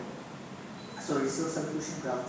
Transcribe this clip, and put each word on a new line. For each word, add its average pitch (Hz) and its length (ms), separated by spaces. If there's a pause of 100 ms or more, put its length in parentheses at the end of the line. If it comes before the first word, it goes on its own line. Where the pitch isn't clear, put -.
(1040)
So, - 60 (160)
রিসোর্স 160 300
অ্যালোকেশন 151 460
গ্রাফ 127 260